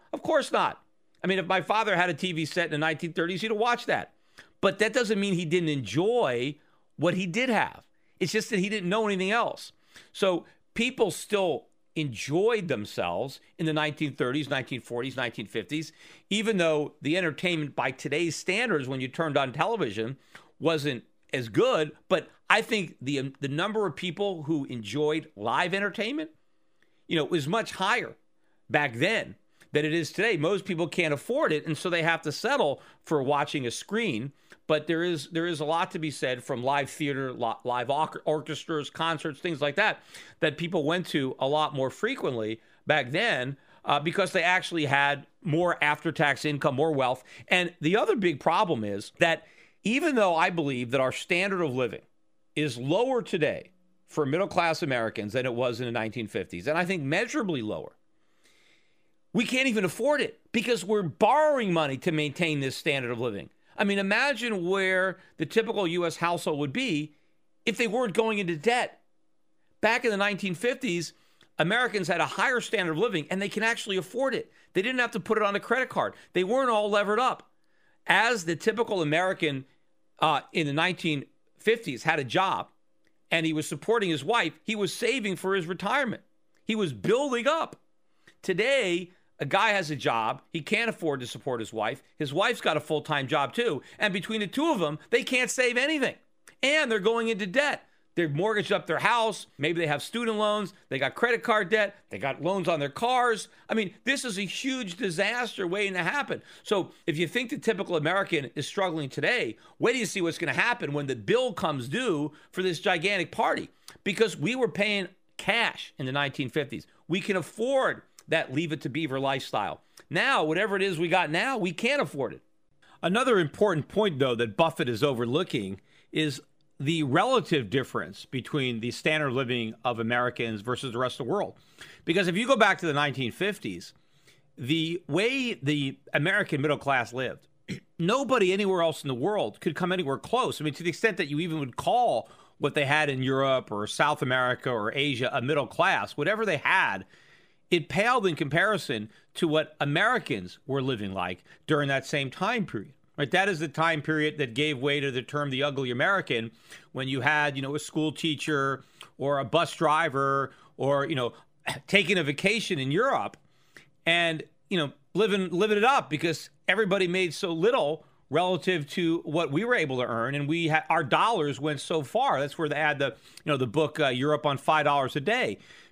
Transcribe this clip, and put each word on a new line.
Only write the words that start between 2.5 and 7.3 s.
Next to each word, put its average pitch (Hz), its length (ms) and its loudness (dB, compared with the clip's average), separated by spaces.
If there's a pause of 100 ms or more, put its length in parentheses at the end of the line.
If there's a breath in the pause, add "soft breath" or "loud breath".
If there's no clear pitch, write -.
in 160 60 -6
the 156 60 -2
nineteen 160 360 -2
thirties, 175 280 -2
he'd 220 100 -2
have 214 60 0
watched 240 300 0
that. 135 260 -2 (480 loud breath)
But 190 180 2
that 220 140 4
doesn't 220 260 2
mean 196 140 0
he 175 120 0
didn't 165 240 2
enjoy 143 840 0 (400 soft breath)
what 170 200 2
he 185 100 0
did 214 240 0